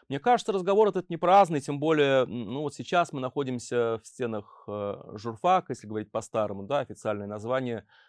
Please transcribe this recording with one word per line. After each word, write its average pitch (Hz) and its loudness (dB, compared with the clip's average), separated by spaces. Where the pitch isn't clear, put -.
Мне 139 -4
кажется, 240 2
разговор 196 4
этот 180 -4
не 170 -4
праздный, 170 6
тем 143 -6
более, 143 4
м, 110 -6
ну, 139 -4
вот 147 -6
сейчас 170 0
мы 139 -6
находимся 123 -2
в - -20
стенах, - -8
э, 101 -6
журфака, 120 0
если 110 -10
говорить 107 -6
по-старому, 104 -4
да, 139 -2
официальное 107 -6
название 117 -4